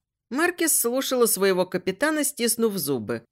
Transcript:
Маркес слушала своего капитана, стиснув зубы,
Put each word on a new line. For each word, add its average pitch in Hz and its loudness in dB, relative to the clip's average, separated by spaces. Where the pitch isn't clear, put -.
Маркес 339 0
слушала 247 2
своего 190 2
капитана, 233 -2
стиснув 226 0
зубы, 120 -4